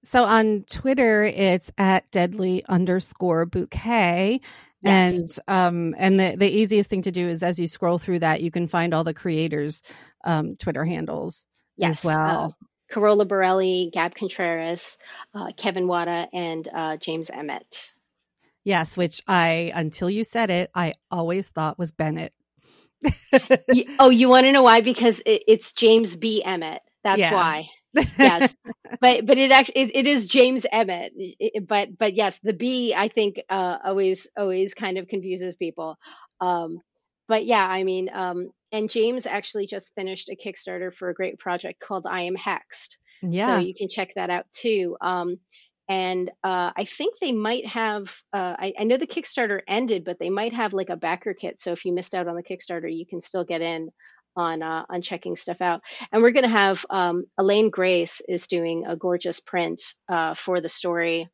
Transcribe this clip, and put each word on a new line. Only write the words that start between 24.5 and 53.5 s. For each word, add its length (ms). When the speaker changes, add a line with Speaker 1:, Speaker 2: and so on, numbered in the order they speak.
Speaker 2:
know 120
why? 180
Because 440
it, 220
it's 260
James 420
B. 280
Emmett. 380
That's 160
Speaker 1:
Yeah. 140
Speaker 2:
why. 360
Speaker 1:
<laughs> 120
Speaker 2:
Yes. 380
But, 240
but 120
it 140
actu-, 240
it, 200
it 120
is 200
James 440
Emmett. 480
I, 140
I, 20
but, 380
but 180
yes, 240
the 140
B, 420
I 120
think, 280
uh, 340
always, 440
always 360
kind 240
of 100
confuses 500
people. 400
Um, 380
but 180
yeah, 220
I 160
mean, 280
um, 380
and 180
James 380
actually 400
just 260
finished 360
a 60
Kickstarter 580
for 160
a 40
great 240
project 440
called 260
I 140
Am 140
Hexed. 600
So 80
Speaker 1:
Yeah. 300
Speaker 2:
you 160
can 140
check 260
that 160
out 200
too. 500
Um, 360
and, 400
uh, 320
I 100
think 340
they 140
might 340
have, 480
uh, 260
I, 220
I 60
know 120
the 80
Kickstarter 600
ended, 380
but 120
they 120
might 240
have, 200
like, 160
a 60
backer 380
kit. 260
So 140
if 100
you 100
missed 220
out 140
on 60
the 80
Kickstarter, 480
you 140
can 160
still 220
get 180